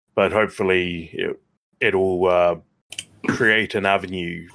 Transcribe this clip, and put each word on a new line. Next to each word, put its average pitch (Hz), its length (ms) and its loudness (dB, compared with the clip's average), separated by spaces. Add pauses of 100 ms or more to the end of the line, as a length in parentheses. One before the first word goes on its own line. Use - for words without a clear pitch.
(160)
but 98 160 4
hopefully 92 800 0
it, - 280 -6 (400)
it'll, 95 460 2
uh, 87 300 4 (720)
create 110 480 0
an 98 100 0
avenue 90 680 -2